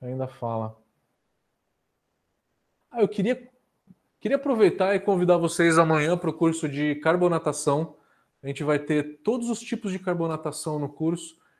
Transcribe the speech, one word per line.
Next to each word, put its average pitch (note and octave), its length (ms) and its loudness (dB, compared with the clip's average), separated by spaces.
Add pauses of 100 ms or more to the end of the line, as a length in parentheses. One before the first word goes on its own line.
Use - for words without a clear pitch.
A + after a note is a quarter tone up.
ainda C3 280 -6
fala. A2+ 520 -6 (2000)
Ah, A#3+ 120 0
eu G3 60 4
queria, B3 420 -2 (720)
queria A#3+ 160 0
aproveitar G#3+ 580 2
e F#3+ 60 0
convidar F3+ 360 4
vocês E3 420 4
amanhã D#3+ 380 4
pro E3+ 160 -4
curso D#3+ 360 0
de C#3+ 280 -2
carbonatação. D#3+ 1000 0 (460)
A - 40 -12
gente C#3 160 -8
vai D3 160 2
ter D3+ 440 -2
todos A#3 280 -2
os A3 100 -4
tipos - 300 -6
de F#3 80 -4
carbonatação D#3+ 800 -4
no D3 100 -4
curso. E3 480 -6 (240)